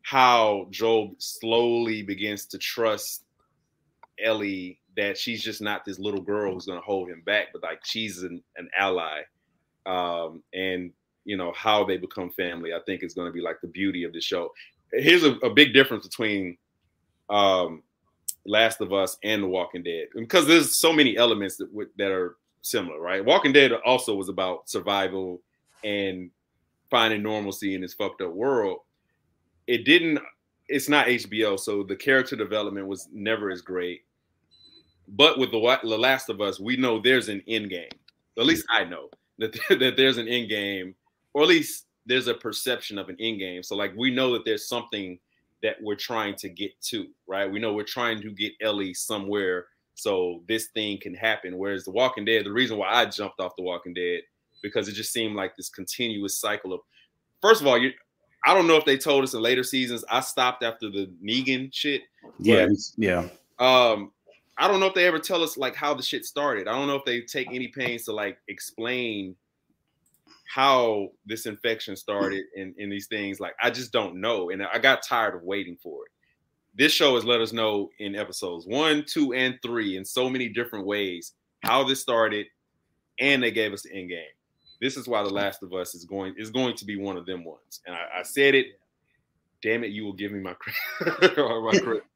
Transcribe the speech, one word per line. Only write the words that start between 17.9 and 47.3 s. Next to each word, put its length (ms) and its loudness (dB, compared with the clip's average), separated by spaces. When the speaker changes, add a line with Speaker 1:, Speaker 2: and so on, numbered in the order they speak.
Speaker 1:
Last 360 4
of 100 -4
Us 320 0
and 180 0
The 60 -2
Walking 340 -4
Dead, 320 -6
because 320 2
there's 300 6
so 160 4
many 240 6
elements 400 2
that 160 -10
w-, 240 -10
that 160 0
are 240 -2
similar, 400 -4
right? 240 -2
Walking 280 6
Dead 200 8
also 420 2
was 140 -4
about 400 -2
survival 720 -2
and 480 -4
finding 320 2
normalcy 520 -4
in 60 -6
this 140 -10
fucked 260 -6
up 120 -6
world. 480 0
It 200 0
didn't, 340 6
it's 220 -2
not 180 6
H 200 0
B 160 0
O, 120 2
so 260 -2
the 140 -6
character 400 2
development 500 -4
was 260 -8
never 380 -2
as 120 -8
great. 400 -6
But 300 6
with 120 2
The 80 0
Wa-, 240 4
The 160 0
Last 300 2
of 140 -4
Us, 180 -2
we 160 -2
know 220 2
there's 320 4
an 160 -6
end 240 -4
game. 200 -10
At 80 2
least 240 2
I 140 2
know 240 -12
that, 260 -4
<laughs> 60 -8
that 260 4
there's 220 6
an 100 -6
end 220 -2
game, 440 -4
or 100 2
at 60 6
least 380 2
there's 240 0
a 60 0
perception 640 -6
of 100 -8
an 100 -12
end 200 -4
game. 240 -8
So, 120 -8
like, 220 -4
we 140 0
know 220 2
that 120 -2
there's 240 -2
something 500 -6
that 200 -2
we're 120 -4
trying 420 -4
to 120 -12
get 340 -10
to, 260 -8
right? 240 -2